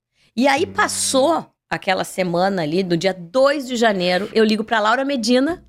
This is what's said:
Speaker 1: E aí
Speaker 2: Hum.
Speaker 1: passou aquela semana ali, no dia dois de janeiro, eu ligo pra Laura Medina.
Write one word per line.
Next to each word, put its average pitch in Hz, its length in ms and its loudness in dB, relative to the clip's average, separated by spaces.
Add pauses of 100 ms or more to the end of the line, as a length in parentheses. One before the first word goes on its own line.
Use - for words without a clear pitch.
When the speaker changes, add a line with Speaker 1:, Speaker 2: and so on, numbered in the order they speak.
(360)
Speaker 1:
E 247 120 2
aí 285 180 2
Speaker 2:
Hum. 190 80 -16
Speaker 1:
passou 285 720 0 (240)
aquela 190 340 -2
semana 180 580 -2
ali, 165 220 -2
no 175 140 0
dia 185 160 0
dois 262 540 0
de 254 80 -6
janeiro, 190 580 0
eu 220 100 4
ligo 214 200 2
pra 226 160 -2
Laura 226 260 2
Medina. 269 640 0